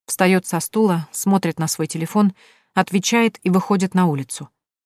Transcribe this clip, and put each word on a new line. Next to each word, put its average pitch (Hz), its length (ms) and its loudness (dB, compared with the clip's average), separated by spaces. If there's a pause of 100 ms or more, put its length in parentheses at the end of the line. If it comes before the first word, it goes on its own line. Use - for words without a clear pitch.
Встает 185 400 2
со 170 140 -4
стула, 185 520 0
смотрит 190 460 0
на 160 100 -2
свой 156 200 -4
телефон, 185 460 0 (420)
отвечает 214 640 0
и 190 80 -2
выходит 185 460 0
на 185 100 4
улицу. 143 440 -4 (360)